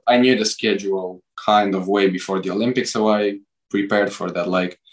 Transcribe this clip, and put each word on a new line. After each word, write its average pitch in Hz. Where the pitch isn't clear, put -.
I 123
knew 127
the 107
schedule 95
kind 104
of 92
way 98
before 92
the 92
Olympics, 123
so 110
I 104
prepared 101
for 90
that, 87
like, 92